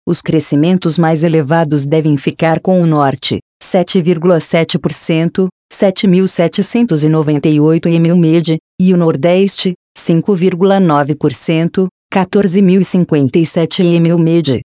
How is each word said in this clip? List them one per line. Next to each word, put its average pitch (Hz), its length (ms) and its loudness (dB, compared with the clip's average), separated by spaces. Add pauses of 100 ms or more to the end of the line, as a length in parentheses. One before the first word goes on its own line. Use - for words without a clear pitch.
os - 140 -2
crescimentos 160 760 0
mais 160 260 0
elevados 156 600 0
devem 156 320 0
ficar 156 420 -2
com 185 220 0
o 170 40 2
Norte, 143 520 0 (240)
sete 180 400 -2
vírgula 165 380 0
sete 165 380 -2
por 165 140 -4
cento, 170 560 -2 (240)
sete 196 340 -2
mil 185 220 2
setecentos 180 720 -2
e 156 60 2
noventa 156 400 0
e 151 100 2
oito 160 300 2
M 165 240 2
U 180 40 2
M 165 200 2
E 170 60 2
D, 160 160 -2 (200)
e 185 140 2
o 180 60 2
Nordeste, 175 760 0 (240)
cinco 170 380 0
vírgula 185 440 0
nove 147 360 2
por 147 180 -2
cento, 170 560 -2 (240)
quatorze 196 480 0
mil 190 220 4
e - 20 0
cinquenta 160 540 0
e 165 80 0
sete 165 360 -2
M 170 300 2
U 175 60 0
M 165 200 2
E 170 40 0
D. 135 180 -2 (160)